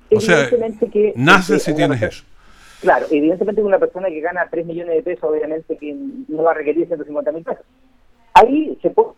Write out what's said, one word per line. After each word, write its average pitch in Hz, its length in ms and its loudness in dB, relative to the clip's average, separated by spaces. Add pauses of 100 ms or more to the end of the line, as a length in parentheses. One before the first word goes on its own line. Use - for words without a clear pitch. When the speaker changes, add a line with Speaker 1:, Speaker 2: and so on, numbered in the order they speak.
(100)
Speaker 1:
O 214 100 4
sea, 196 160 4
Speaker 2:
Evidentemente 226 520 0
que 208 280 2
Speaker 1:
nace 165 380 4
Speaker 2:
que 151 60 2
Speaker 1:
si - 120 -4
Speaker 2:
una 151 40 0
Speaker 1:
tienes 139 240 2
Speaker 2:
persona 110 80 0
Speaker 1:
eso. - 160 -12 (560)
Speaker 2:
Claro, 156 300 2
evidentemente 180 520 0
una 196 160 2
persona 180 300 -2
que 156 140 -6
gana 175 280 -4
tres 165 140 -6
millones 170 300 -6
de 160 80 0
pesos, 170 220 -6
obviamente 156 520 -4
que 147 180 -12 (340)
no 156 160 -4
va 165 80 4
a - 20 0
requerir 156 320 -2
ciento 160 180 -6
cincuenta 147 260 -4
mil 165 140 -10
pesos. - 220 -10 (680)
Ahí 269 480 2
se 175 80 -2
pueden - 300 0